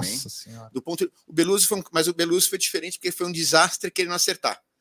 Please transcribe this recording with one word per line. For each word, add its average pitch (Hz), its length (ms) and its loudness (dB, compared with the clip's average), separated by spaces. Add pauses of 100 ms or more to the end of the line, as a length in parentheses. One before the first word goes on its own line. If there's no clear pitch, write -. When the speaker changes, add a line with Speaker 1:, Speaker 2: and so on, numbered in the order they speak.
Speaker 1:
também. 110 100 -4
Speaker 2:
Senhora. 113 560 -12
Speaker 1:
Do 127 80 -6
ponto... 170 300 -4 (160)
o - 60 -18
Beluso 175 340 4
foi 208 120 0
um... 175 120 -10
Mas 160 160 2
o 180 80 0
Beluso 170 340 2
foi 190 80 -4
diferente 180 400 -4
porque 180 140 -4
foi 175 160 -4
um 180 40 -4
desastre 165 600 2
querendo 175 240 -2
acertar. 165 440 0 (220)